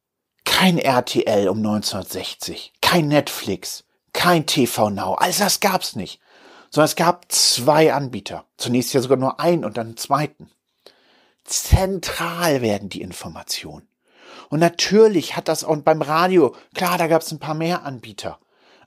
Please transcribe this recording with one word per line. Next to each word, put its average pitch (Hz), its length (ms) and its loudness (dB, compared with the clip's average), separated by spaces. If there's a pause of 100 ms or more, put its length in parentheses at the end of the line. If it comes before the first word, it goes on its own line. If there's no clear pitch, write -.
(440)
Kein 180 320 2
R 127 300 0
T - 180 0
L 101 240 2
um 107 140 -2
neunzehnhundertsechzig, 101 1200 -6
kein 160 260 2
Netflix, - 760 -2 (280)
kein 175 320 2
T 127 220 2
V 107 240 0
Now, 95 240 -4
all 180 180 0
das 190 280 0
gab's 185 360 -2
nicht. 92 240 -10 (500)
Sondern 151 160 4
es 147 100 -2
gab 175 340 0
zwei 147 640 4
Anbieter. 120 520 -8 (100)
Zunächst 123 360 -2
ja 139 80 2
sogar 131 160 2
nur 131 220 -2
einen 160 260 2
und 107 120 -6
dann 113 100 -6
einen 113 100 -16
zweiten. - 540 -4 (920)
Zentral 170 1200 0
werden 101 260 -2
die 90 120 -12
Informationen. - 840 -12 (640)
Und 147 80 0
natürlich 185 800 4
hat 170 100 -6
das 160 160 -2
auch 160 140 0
beim 156 260 2
Radio, 165 540 2 (180)
klar, 180 240 -2
da 170 80 0
gab's 160 240 2
ein 156 80 -10
paar 156 160 -8
mehr 165 300 -4
Anbieter. 113 560 -12 (460)